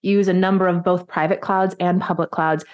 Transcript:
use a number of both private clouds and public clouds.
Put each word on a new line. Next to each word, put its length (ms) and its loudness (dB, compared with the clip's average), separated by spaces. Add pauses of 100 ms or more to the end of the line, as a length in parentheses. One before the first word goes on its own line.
use 260 2
a 60 2
number 340 2
of 160 0
both 240 0
private 340 -2
clouds 380 0
and 220 0
public 300 -4
clouds. 420 -2